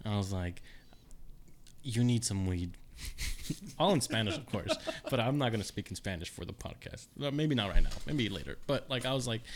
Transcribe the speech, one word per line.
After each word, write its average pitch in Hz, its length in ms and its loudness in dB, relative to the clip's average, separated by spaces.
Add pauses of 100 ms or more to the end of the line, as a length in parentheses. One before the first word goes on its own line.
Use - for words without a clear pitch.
I 104 140 2
was 98 160 0
like, 90 280 -2 (1200)
"You 120 200 2
need 120 220 4
some 98 220 2
weed." 90 300 0 (520)
<laughs> - 500 -6
All 185 140 6
in 131 80 4
Spanish, 110 360 0
of - 100 -8
course, 107 280 0 (340)
but 131 100 2
I'm 127 180 2
not 127 140 2
gonna 107 120 0
speak - 260 -6
in 87 60 -8
Spanish 87 340 -4
for - 160 -10
the - 80 -6
podcast. - 540 -12 (140)
Uh, 143 100 -2
maybe 151 240 4
not 104 140 2
right 82 140 10
now. - 60 4 (180)
Maybe 135 220 2
later. - 280 -4 (100)
But, 139 220 0
like, 127 160 0
I 131 80 2
was 131 140 0
like, 113 140 0 (140)